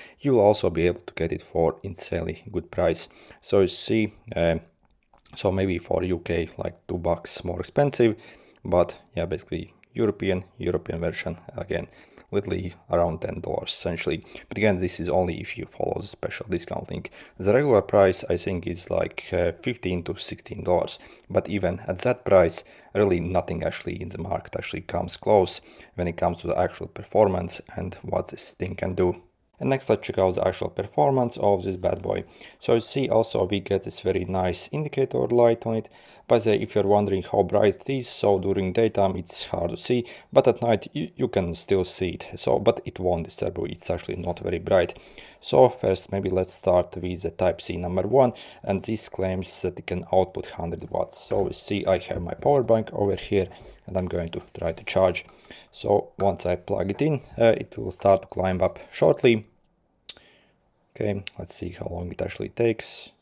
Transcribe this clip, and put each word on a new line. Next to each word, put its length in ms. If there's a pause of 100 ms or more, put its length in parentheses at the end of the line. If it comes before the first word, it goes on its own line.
(200)
you 120
will 80
also 300
be 160
able 160
to 120
get 180
it 100
for 400
insanely 680
good 200
price. 400 (320)
So 180
you 80
see, 460 (200)
uh, 260 (760)
so 180
maybe 240
for 260
U 180
K, 360
like, 300
two 100
bucks 480
more 160
expensive, 560 (480)
but 340 (160)
yeah, 120
basically 480 (180)
European, 520 (120)
European 440
version, 360 (180)
again, 340 (420)
literally 420 (180)
around 300
ten 200
dollars 320
essentially. 520 (240)
But 80
again, 220
this 200
is 120
only 320
if 160
you 80
follow 340
the 60
special 420
discount 420
link. 200 (260)
The 160
regular 300
price, 480
I 80
think, 280
is 220
like, 360 (100)
uh, 180
fifteen 520
to 120
sixteen 480
dollars. 340 (300)
But 220
even 360
at 120
that 260
price, 400 (300)
really 260
nothing 420
actually 380
in 80
the 80
market 400
actually 240
comes 380
close 420 (340)
when 140
it 80
comes 220
to 80
the 120
actual 280
performance 760 (160)
and 200
what 320
this 260
thing 220
can 180
do. 220 (440)
And 100
next, 180
let's 160
check 140
out 160
the 100
actual 260
performance 640
of 260
this 140
bad 260
boy. 220 (340)
So 160
you 60
see 280
also 360
we 160
get 240
this 160
very 240
nice 480
indicator 560
light 380
on 100
it. 120 (380)
By 140
the 100
way, 120
if 120
you're 100
wondering 380
how 220
bright 320
it 120
is, 200
so 320
during 320
daytime 420
it's 300
hard 260
to 60
see, 280 (280)
but 160
at 140
night 300
you, 220
you 140
can 260
still 300
see 260
it. 300
So, 180
but 260
it 140
won't 280
disturb 320
you, 80
it's 220
actually 280
not 240
very 180
bright. 400 (420)
So 280
first, 420
maybe 200
let's 240
start 420
with 260
the 80
Type 300
C 160
number 260
one, 300 (320)
and 160
this 280
claims 540
that 160
it 80
can 260
output 380
hundred 400
watts. 320
So 240
you 60
see 340
I 120
have 240
my 120
power 300
bank 280
over 220
here, 320 (400)
and 100
I'm 100
going 240
to 100 (180)
try 140
to 120
charge. 400 (460)
So 480
once 280
I 100
plug 340
it 120
in, 180 (180)
uh, 180
it 220
will 140
start 300
to 60
climb 320
up 200 (100)
shortly. 560 (1500)
Okay, 300 (140)
let's 160
see 160
how 200
long 220
it 80
actually 300
takes. 720